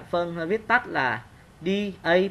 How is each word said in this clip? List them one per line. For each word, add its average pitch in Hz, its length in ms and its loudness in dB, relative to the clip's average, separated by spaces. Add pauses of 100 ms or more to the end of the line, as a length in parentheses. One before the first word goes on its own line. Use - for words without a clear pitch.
phân 170 380 -2
viết 214 200 -2
tắt 240 200 2
là 131 360 -2 (380)
D 160 80 -4 (320)
A 165 120 2 (180)